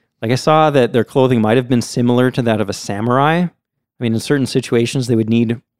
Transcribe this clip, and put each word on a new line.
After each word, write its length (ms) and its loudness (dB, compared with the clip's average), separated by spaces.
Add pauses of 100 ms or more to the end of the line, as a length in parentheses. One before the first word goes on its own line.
(220)
Like, 80 -4
I 60 2
saw 340 2
that 240 2
their 100 2
clothing 380 2
might 160 2
have 100 -4
been 140 0
similar 480 0
to 120 -6
that 180 0
of 100 -4
a 40 -6
samurai. 680 -2
I 600 -10
mean, 120 -2
in 60 -2
certain 260 -2
situations, 600 -2
they 100 0
would 140 0
need 300 0 (200)